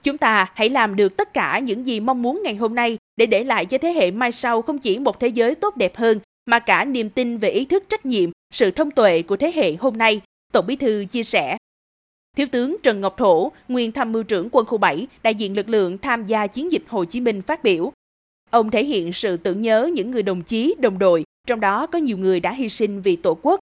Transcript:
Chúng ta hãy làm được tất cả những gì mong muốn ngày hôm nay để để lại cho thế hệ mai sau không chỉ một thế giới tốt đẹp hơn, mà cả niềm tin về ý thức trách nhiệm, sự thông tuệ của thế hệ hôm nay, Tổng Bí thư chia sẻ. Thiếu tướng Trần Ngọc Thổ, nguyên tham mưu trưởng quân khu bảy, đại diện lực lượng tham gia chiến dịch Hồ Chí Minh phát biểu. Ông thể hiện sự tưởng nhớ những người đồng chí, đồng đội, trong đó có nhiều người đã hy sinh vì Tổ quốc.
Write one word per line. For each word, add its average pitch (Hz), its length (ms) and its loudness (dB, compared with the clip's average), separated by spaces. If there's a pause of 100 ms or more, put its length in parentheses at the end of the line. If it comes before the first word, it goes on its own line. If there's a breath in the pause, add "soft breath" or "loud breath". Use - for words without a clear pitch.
Chúng 285 160 -2
ta 214 360 2
hãy 220 140 2
làm 226 280 0
được 196 200 2
tất - 180 -4
cả 175 240 0
những 247 280 -4
gì 233 140 -2
mong 247 220 -2
muốn 269 220 -2
ngày 262 100 -4
hôm 226 200 -4
nay 233 240 -2 (180)
để 226 100 4
để 214 180 2
lại 247 220 0
cho 254 120 -2
thế 330 140 0
hệ 226 180 2
mai 233 220 -2
sau 233 300 0
không 220 160 -4
chỉ 202 200 0
một 262 220 0
thế 247 80 2
giới 233 260 2
tốt 403 220 -4
đẹp 240 200 0
hơn, 226 220 4 (280)
mà 233 120 4
cả 196 260 2
niềm 247 260 -4
tin 240 280 -2
về 208 100 2
ý 214 160 0
thức 381 240 0
trách 427 180 -4
nhiệm, 202 240 2 (220)
sự 202 180 2
thông 302 200 0
tuệ 196 320 4
của 196 140 -2
thế 311 180 0
hệ 202 200 2
hôm 226 220 -2
nay, 220 240 2 (320)
Tổng 190 140 2
Bí 262 100 -2
thư 214 340 -2
chia 240 120 -2
sẻ. 170 340 -2 (800)
Thiếu 285 160 0
tướng 262 300 0
Trần 214 180 2
Ngọc 196 160 -2
Thổ, 196 360 2 (160 soft breath)
nguyên 240 240 -2
tham 233 200 -4
mưu 226 100 -2
trưởng 180 300 -2
quân 156 140 2
khu 220 120 -4
bảy, 185 280 0 (160 soft breath)
đại 220 120 2
diện 202 220 -4
lực 208 120 -4
lượng 196 300 0
tham 233 280 -4
gia 214 200 -2
chiến 285 260 -6
dịch 294 160 -2
Hồ 196 160 -4
Chí 226 160 -8
Minh 220 220 -2
phát 214 220 -6
biểu. 190 280 0 (580)
Ông 226 200 4
thể 226 140 0
hiện 190 280 -4
sự 185 240 -2
tưởng 175 240 -2
nhớ 226 340 2
những 247 160 -4
người 240 120 -2
đồng 185 200 -4
chí, 233 360 -2
đồng 202 200 0
đội, 175 260 4 (220)
trong 233 140 -2
đó 214 260 0
có 339 120 -4
nhiều 247 200 -2
người 190 220 2
đã 180 120 -4
hy 262 160 -6
sinh 202 320 -4
vì 185 160 2
Tổ 165 260 -2
quốc. 370 260 2